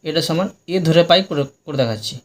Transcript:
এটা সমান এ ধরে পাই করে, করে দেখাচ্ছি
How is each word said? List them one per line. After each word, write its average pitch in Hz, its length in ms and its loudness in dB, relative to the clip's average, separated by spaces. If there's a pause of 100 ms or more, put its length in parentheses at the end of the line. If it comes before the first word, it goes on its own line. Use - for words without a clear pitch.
এটা 160 200 -2
সমান 170 180 0 (260)
এ - 20 -2 (120)
ধরে 160 220 6
পাই 175 180 6
করে, 147 160 -2 (220)
করে 147 160 -8
দেখাচ্ছি 113 440 -4